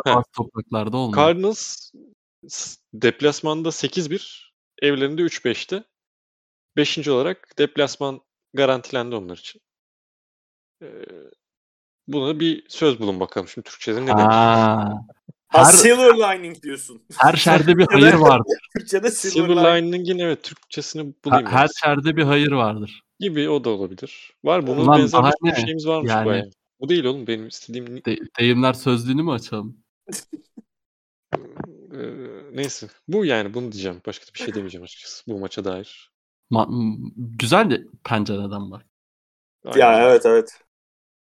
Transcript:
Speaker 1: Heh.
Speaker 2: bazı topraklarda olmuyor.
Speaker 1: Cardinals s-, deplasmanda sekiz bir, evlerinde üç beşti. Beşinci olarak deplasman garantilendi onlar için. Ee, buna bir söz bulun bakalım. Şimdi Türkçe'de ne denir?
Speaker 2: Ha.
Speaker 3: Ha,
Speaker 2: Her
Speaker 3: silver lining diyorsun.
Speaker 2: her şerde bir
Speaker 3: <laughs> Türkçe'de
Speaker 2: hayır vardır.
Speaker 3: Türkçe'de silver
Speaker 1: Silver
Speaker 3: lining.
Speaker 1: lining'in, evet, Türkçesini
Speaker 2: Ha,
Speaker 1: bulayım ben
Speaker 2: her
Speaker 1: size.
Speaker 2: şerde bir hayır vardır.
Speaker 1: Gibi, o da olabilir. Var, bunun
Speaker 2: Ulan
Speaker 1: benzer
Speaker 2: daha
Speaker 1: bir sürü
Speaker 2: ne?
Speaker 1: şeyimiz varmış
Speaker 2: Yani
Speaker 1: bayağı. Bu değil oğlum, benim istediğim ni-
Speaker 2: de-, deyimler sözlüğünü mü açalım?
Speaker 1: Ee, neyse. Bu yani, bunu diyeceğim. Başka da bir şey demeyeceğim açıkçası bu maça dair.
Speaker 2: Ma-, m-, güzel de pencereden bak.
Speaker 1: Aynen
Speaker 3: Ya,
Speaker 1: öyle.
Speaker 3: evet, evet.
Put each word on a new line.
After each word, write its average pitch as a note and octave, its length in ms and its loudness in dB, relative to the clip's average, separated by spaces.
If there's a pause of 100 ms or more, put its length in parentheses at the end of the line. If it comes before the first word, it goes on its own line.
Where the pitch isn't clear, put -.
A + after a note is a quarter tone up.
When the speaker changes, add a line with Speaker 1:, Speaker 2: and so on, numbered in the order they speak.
Speaker 1:
Heh. - 100 4
Speaker 2:
bazı B2 200 -2
topraklarda A2 600 -8
olmuyor. C3 280 0
Speaker 1:
Cardinals F#3 680 -4 (560)
s-, - 320 -16 (140)
deplasmanda D3 800 -2
sekiz D3+ 400 -6
bir, - 420 -14 (280)
evlerinde C#3+ 400 -2
üç - 240 -4
beşti. F#3 380 -6 (960)
Beşinci D3 340 -2
olarak C#3 460 -4
deplasman C#3 640 -4 (320)
garantilendi B2+ 600 -2
onlar F2+ 220 -12
için. - 240 -20 (1200)
Ee, E3 60 -20 (1200)
buna C#3+ 320 -4
bir D#3+ 300 -2
söz C3+ 300 0
bulun G2 200 -4
bakalım. F#2 280 -6
Şimdi - 220 -18
Türkçe'de A2+ 320 -8
ne C3 60 -8
denir? G#2+ 160 4
Speaker 2:
Ha. A2 680 4 (540)
Speaker 3:
Ha, - 180 6
Speaker 2:
Her - 60 10
Speaker 3:
silver A#3 460 8
lining F#3 460 -2
diyorsun. C3+ 400 -14 (140)
Speaker 2:
her C#3+ 160 6
şerde D#3+ 440 4
bir F3+ 80 6
Speaker 3:
<laughs> - 0 -
Türkçe'de C#3 160 4
Speaker 2:
hayır D#3+ 120 10
vardır. D#3 640 4
Speaker 3:
Türkçe'de G#3 340 -4
silver F#3+ 200 -8 (160)
Speaker 1:
Silver F3 80 2 (240)
Speaker 3:
lining. E3+ 160 -2
Speaker 1:
lining'in, F3+ 240 -4
evet, E3+ 240 -4
Türkçesini - 600 -14
Speaker 2:
Ha, C#3 100 -14 (120)
Speaker 1:
bulayım C3 200 2
ben G#2 60 -8
Speaker 2:
her C3+ 160 4
Speaker 1:
size. - 160 -12
Speaker 2:
şerde D3 320 0
bir D#3+ 80 0
hayır C#3+ 280 2
vardır. G#2+ 500 -4 (180)
Speaker 1:
Gibi, D#3 300 -4
o D3 140 -2
da A#2 60 -4
olabilir. F#2+ 640 -10 (120)
Var, D3+ 240 0
bunun B2+ 180 -2
Speaker 2:
Ulan C#3+ 140 6
Speaker 1:
benzer B2+ 240 2
Speaker 2:
daha C#3 80 4 (120)
Speaker 1:
bir E3+ 60 0
sürü D#3 120 -2
Speaker 2:
ne? A2+ 40 -4
Speaker 1:
şeyimiz D#3 220 -8
varmış D#3 240 -4
Speaker 2:
Yani A2 140 0
Speaker 1:
bayağı. G2+ 240 -4 (300)
Bu C3+ 100 -6
değil E3+ 140 0
oğlum, B2+ 240 -6
benim A2+ 200 -8
istediğim A#2+ 480 -16
ni- B2+ 100 -16
Speaker 2:
de-, A2 140 -6 (200)
deyimler B2 340 2
sözlüğünü B2+ 500 -2
mü E3 80 -4
açalım? A2+ 460 -10 (2250)
Speaker 1:
Ee, C#3 60 -16 (520)
neyse. B2 360 -10 (200)
Bu G3 180 -4
yani, G#2+ 280 -4
bunu B2 180 -10
diyeceğim. F#2+ 360 -10
Başka - 180 -14
da - 80 -20
bir - 60 -18
şey A#3+ 140 -10
demeyeceğim F#2 300 -12
açıkçası - 440 -20
bu G#2 120 -10
maça F#2+ 260 -10
dair. F#2+ 460 -12 (400)
Speaker 2:
Ma-, A2+ 180 0
m-, A2 480 -6
güzel B2 520 0
de A#2+ 120 -2 (220)
pencereden G2+ 680 -6
bak. G2 140 -20 (800)
Speaker 1:
Aynen A#2+ 140 0
Speaker 3:
Ya, A#2+ 200 6
Speaker 1:
öyle. A#2+ 120 4
Speaker 3:
evet, A#2+ 140 6
evet. A2+ 340 2 (600)